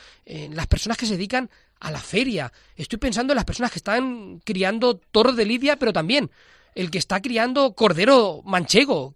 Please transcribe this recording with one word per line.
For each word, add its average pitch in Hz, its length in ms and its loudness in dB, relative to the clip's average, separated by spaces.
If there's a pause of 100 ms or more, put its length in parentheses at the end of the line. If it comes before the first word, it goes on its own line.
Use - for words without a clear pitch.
(260)
en 151 280 -14
las 160 140 -6
personas - 280 0
que 240 100 -6
se 214 80 -2
dedican 208 360 -4 (300)
a 156 100 -10
la 147 100 -10
feria. 196 520 -2 (240)
Estoy 185 240 -8
pensando 247 320 0
en 269 40 2
las 202 100 0
personas 233 260 -4
que 170 80 -10
están 220 640 -4
criando 214 540 0 (120)
toros 240 260 4
de 220 100 2
lidia, 254 300 0
pero 240 160 0
también 180 380 0 (440)
el 180 160 -4
que 180 80 -4
está 190 220 -4
criando 247 540 0
cordero 202 720 4
manchego, 185 720 2